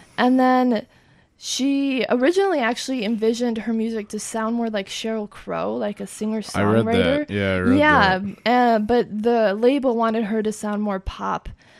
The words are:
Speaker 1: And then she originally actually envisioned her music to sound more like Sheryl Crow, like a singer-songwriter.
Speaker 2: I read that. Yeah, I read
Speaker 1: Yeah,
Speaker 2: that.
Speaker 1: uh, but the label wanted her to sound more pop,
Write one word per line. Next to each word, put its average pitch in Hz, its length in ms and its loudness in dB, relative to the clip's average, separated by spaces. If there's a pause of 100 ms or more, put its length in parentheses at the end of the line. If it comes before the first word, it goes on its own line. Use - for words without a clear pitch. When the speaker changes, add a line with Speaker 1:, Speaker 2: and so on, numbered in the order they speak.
(180)
Speaker 1:
And 254 200 2
then 254 480 2 (520)
she 277 720 -2
originally 349 500 2
actually 247 460 -2
envisioned 226 540 0
her 226 120 -4
music 220 380 -4
to 214 100 -8
sound 226 380 -4
more 233 120 -2
like 202 200 -4
Sheryl 220 400 -6
Crow, 196 480 -6
like 208 240 -6
a 196 60 -10
singer-songwriter. 220 500 -6
Speaker 2:
I 104 240 2
read 92 240 2
that. 294 240 0
Yeah, 196 240 0
I 190 60 0
read 262 200 4
Speaker 1:
Yeah, 240 400 4
Speaker 2:
that. 202 320 -4
Speaker 1:
uh, 240 280 4
but 214 440 0
the 226 300 2
label 247 420 2
wanted 226 300 0
her 220 180 -2
to 214 80 -2
sound 208 300 -4
more 202 180 -2
pop, - 480 -6 (320)